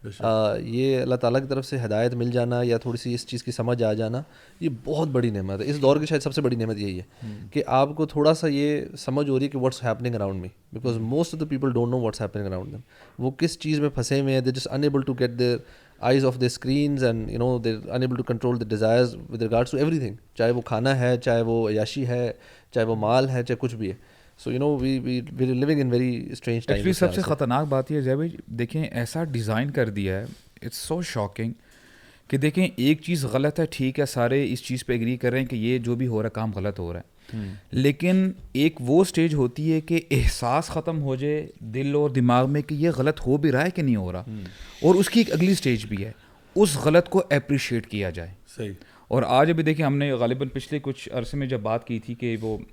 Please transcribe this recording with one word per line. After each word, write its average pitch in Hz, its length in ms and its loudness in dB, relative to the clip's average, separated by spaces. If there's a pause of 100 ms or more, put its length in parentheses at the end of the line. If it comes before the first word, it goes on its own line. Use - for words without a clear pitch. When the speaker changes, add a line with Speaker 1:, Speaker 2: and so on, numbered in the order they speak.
Speaker 1:
بے 113 60 -12
شک۔ 98 120 -14
Speaker 2:
آ، 110 340 2
یہ 127 460 0
اللہ 127 120 0
تعالیٰ 123 260 2
کی 135 60 -8
طرف 135 200 -4
سے 139 180 -6
ہدایت 113 300 0
مل 120 160 -2
جانا 120 340 0
یا 117 140 2
تھوڑی 117 200 -4
سی 120 160 -4
اس 120 120 -6
چیز 120 180 -8
کی 123 80 -6
سمجھ 120 300 -2
آ 107 100 2
جانا، 110 300 -2 (380)
یہ 165 80 0 (160)
بہت 156 240 0
بڑی 123 220 2
نعمت 98 300 -4
ہے۔ 123 100 -2
اس 147 120 -2
دور 135 140 6
کی 151 100 0
شاید 151 160 0
سب 139 120 -4
سے 156 60 0
بڑی 127 160 2
نعمت 113 220 -2
یہی 98 220 -4
ہے - 20 -10 (220)
Speaker 1:
ہوں۔ 104 280 -12
Speaker 2:
کہ 147 140 0
آپ 139 300 2
کو 156 100 0
تھوڑا 147 280 4
سا 160 120 -4
یہ 147 340 0 (180)
سمجھ 139 320 -2
ہو 131 80 2
رہی 131 60 0
ہے 139 60 -2
کہ 143 80 -6
what's 127 300 -2
happening 117 320 -2
around 98 200 -4
me، - 380 -14
because 117 240 -2
most 127 200 0
of 160 200 -4
the 147 140 -4
people 131 120 0
don't 120 200 0
know 127 120 0
what's 110 260 -2
happening 101 260 -6
around 92 160 -8
them۔ 104 120 -12 (380)
وہ 127 120 -2
کس 160 280 -2
چیز 151 220 -2
میں 147 80 2
پھنسے 139 320 0
ہوئے 135 140 0
ہیں، 131 60 4
they're 127 200 -2
just 131 200 -4
unable 143 300 2
to 127 160 0
get 120 160 -4
their 123 140 2 (540)
eyes 131 140 4
off 127 140 2
their 127 100 2
screens 135 640 0
and, 113 180 -4
you 110 100 -4
know, 123 220 0
they're 113 380 -2
unable 127 160 0
to 123 180 -2
control 123 200 0
the 117 200 -4
desires 113 460 4
with 113 220 -6
regards 117 360 0
to 143 60 4
everything۔ 147 300 0 (200)
چاہے 113 160 2
وہ 123 100 2
کھانا 123 380 0
ہے، 123 180 4
چاہے 117 260 2
وہ 113 260 2
عیاشی 107 380 -2
ہے، 123 260 -2 (420)
چاہے 113 120 2
وہ 113 80 2
مال 117 340 2
ہے، 127 140 -2
چاہے 120 180 -2
کچھ 120 140 -4
بھی 110 160 -4
ہے۔ - 300 -14 (280)
So, 123 80 -2
you 131 60 0
know, 147 160 2
we, 127 80 -2
we, 127 260 -2
we're 127 420 -2
living 143 280 2
in 135 40 2
very 123 240 2
strange 117 480 -4
times - 140 -2
Speaker 3:
Actually، - 140 0
Speaker 2:
اس 185 120 2
Speaker 3:
سب - 0 -
سے 185 60 4
Speaker 2:
لحاظ 180 100 2
سے۔ 196 60 0
Speaker 3:
خطرناک 147 460 0
بات 135 240 0
یہ 151 60 0
ہے، 147 40 0
زید 131 140 2
بھائی، 160 160 -2 (160)
دیکھیں 120 380 -4
ایسا 131 400 -4
ڈیزائن 120 460 -2
کر 131 180 0
دیا 98 260 -2
ہے، 98 80 -4 (440)
it's - 260 -8
so 175 100 -2 (160)
shocking 113 340 -4 (760)
کہ 135 80 -2
دیکھیں 151 400 2
ایک 143 260 2
چیز 165 220 -2
غلط 135 360 0
ہے، 165 100 2
ٹھیک 135 300 -2
ہے، 139 60 2
سارے 127 460 0
اس 123 100 -6
چیز 127 240 -6
پہ 127 60 -2
ایگری 120 240 0
کر 123 140 0
رہے 127 80 0
ہیں 135 80 -2
کہ 127 100 -6
یہ 117 220 0
جو 120 160 -2
بھی 127 120 -2
ہو 110 160 0
رہا 110 40 -2
ہے 113 40 -2
کام 110 240 -4
غلط 98 240 -4
ہو 85 140 -6
رہا 87 80 -8
ہے۔ - 360 -16
Speaker 1:
ہوں۔ 98 180 -6 (160)
Speaker 3:
لیکن 175 600 2 (200)
ایک 156 280 2
وہ 139 240 6
سٹیج 165 300 2
ہوتی 147 380 0
ہے 160 80 2
کہ 165 200 0 (100)
احساس 131 560 2
ختم 160 360 -4
ہو 135 120 -2
جائے 147 320 -2 (140)
دل 131 340 -4
اور 147 160 4
دماغ 123 400 4
میں 147 120 0
کہ 147 120 -6
یہ 151 220 2
غلط 139 300 0
ہو 127 100 4
بھی 147 160 4
رہا 131 120 4
ہے 185 60 0
کہ 175 120 -4
نہیں 127 140 4
ہو 92 160 -4
رہا، 90 140 -8
Speaker 1:
ہوں۔ 107 140 -10 (420)
Speaker 3:
اور 170 120 8
اس 190 160 4
کی 233 100 6
ایک 220 120 4
اگلی 180 220 4
سٹیج 117 320 0
بھی 104 180 -4
ہے، 110 80 -10 (420)
اس 180 300 4
غلط 160 240 6
کو 190 220 4
اپریشیٹ 131 560 0
کیا 98 240 -4
جائے۔ 85 200 -10 (260)
Speaker 1:
صحیح۔ 104 160 -8 (360)
Speaker 3:
اور 127 180 2
آج 139 240 6
ابھی 165 120 2
دیکھیں 156 240 2
ہم 139 100 2
نے 143 160 0
غالباً 131 360 0
پچھلے 135 340 -6
کچھ 139 300 -8
عرصے 123 240 -6
میں 139 100 -2
جب 127 140 -4
بات 110 260 -4
کی 113 120 -4
تھی 120 160 -8
کہ 117 260 -4
وہ 110 180 -4 (140)